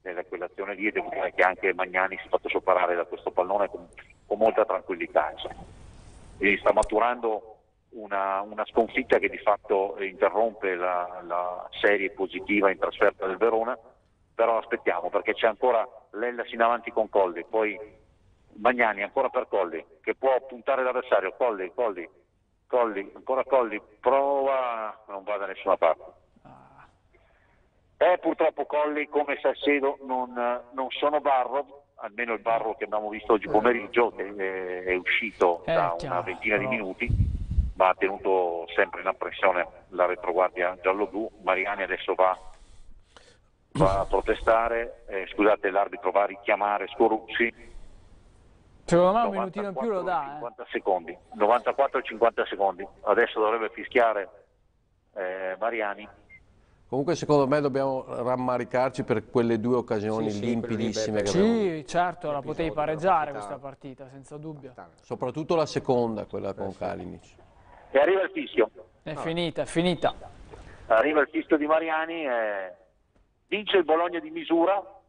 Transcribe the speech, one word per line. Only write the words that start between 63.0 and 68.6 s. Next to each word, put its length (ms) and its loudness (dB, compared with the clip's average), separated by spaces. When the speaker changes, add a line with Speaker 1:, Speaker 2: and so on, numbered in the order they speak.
Speaker 4:
partita 20 -10
Speaker 2:
questa 240 -8
partita, 520 -16
senza 280 -18
dubbio. 340 -14
Speaker 4:
Fantastica. 340 -20
Speaker 3:
Soprattutto 520 -2
la 80 4
seconda, 600 0
quella 280 -6
con 140 -8
Speaker 4:
Eh, 40 -6
sì. 60 -14
Speaker 3:
Kalinic. 460 -8
Speaker 1:
E 80 4
arriva 220 4
il 100 -4
fischio. 380 0